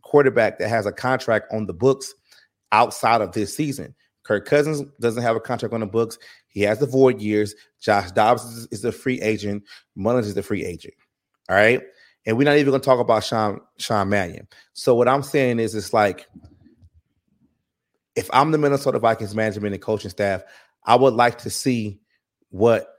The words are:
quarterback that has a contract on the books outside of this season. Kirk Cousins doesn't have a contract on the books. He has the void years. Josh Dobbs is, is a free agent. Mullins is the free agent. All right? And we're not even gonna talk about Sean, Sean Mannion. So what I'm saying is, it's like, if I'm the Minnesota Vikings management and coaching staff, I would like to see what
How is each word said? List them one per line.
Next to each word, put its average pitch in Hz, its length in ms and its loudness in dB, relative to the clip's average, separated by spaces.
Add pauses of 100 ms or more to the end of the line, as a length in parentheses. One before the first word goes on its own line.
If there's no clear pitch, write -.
quarterback 117 580 2
that 104 100 -2
has 110 160 -2
a 104 60 -2
contract 120 600 -4
on 110 120 -4
the 90 80 -10
books 127 400 0 (580)
outside 113 500 2
of 90 120 -4
this 107 220 -4
season. 143 380 -6 (360)
Kirk 104 160 -2
Cousins 147 380 2 (160)
doesn't 117 240 -2
have 113 120 0
a 110 40 -4
contract 117 340 -6
on 113 60 -6
the 107 80 -6
books. 113 320 -4 (300)
He 101 120 -6
has 104 160 2
the 139 80 0
void 127 340 4
years. 104 360 -2 (260)
Josh 98 300 0
Dobbs 113 320 2
is, 117 240 -16
is 110 180 -10
a 113 60 -2
free 127 300 -6
agent. 104 420 -4 (320)
Mullins 110 320 0
is 98 80 -8
the 98 80 -4
free 101 200 -6
agent. 87 300 -14 (560)
All 92 60 0
right? 110 260 4 (460)
And 113 100 0
we're 139 60 2
not 147 140 4
even 143 120 4
gonna 135 140 0
talk 127 160 2
about 110 240 2
Sean, 107 360 -2 (200)
Sean 101 280 -2
Mannion. 98 400 -4 (260)
So - 200 0
what 120 140 4
I'm 139 160 2
saying 127 360 -2
is, 113 140 -2
it's 107 200 -8
like, 104 340 0 (1900)
if 104 160 -6
I'm 147 200 4
the 151 80 2
Minnesota 139 400 0
Vikings 110 340 0
management 104 400 -2
and 95 80 -8
coaching 101 300 -4
staff, 98 320 -4 (400)
I 117 120 6
would 123 200 4
like 120 240 2
to 113 100 -12
see 110 500 -4 (520)
what 110 360 2 (120)